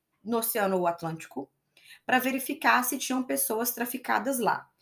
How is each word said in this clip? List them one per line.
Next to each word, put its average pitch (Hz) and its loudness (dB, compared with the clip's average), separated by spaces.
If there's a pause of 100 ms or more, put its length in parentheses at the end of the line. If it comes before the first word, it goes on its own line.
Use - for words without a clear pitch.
(240)
no 226 0
Oceano 196 2
Atlântico 170 -4 (560)
pra 247 2
verificar 254 2
se 262 -2
tinham 262 -2
pessoas 247 -2
traficadas 240 -2
lá. 208 0 (140)